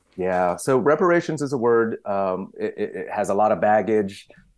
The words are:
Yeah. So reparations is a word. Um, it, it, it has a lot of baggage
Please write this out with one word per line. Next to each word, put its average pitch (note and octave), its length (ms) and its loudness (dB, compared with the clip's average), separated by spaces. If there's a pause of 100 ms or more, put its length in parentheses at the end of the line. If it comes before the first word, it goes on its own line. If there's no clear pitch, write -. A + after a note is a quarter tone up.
(160)
Yeah. F2+ 380 0
So C3 240 0
reparations D#3+ 640 0
is C#3 100 -6
a C#3 60 -2
word. A#2 480 2
Um, G2 500 -4
it, G2+ 200 -6
it, - 180 -6
it - 160 -10
has - 180 -4
a G2+ 60 0
lot G#2+ 160 4
of F#2 100 -2
baggage G#2+ 680 0 (300)